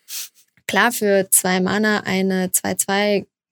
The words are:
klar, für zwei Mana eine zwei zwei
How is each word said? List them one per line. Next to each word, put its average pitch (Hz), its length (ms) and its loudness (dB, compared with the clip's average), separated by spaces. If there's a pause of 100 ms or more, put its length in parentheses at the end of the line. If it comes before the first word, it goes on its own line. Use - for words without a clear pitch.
(680)
klar, 220 240 2
für 196 380 2
zwei 185 320 2
Mana 208 440 0
eine 190 460 0
zwei - 220 -4
zwei 202 540 0 (240)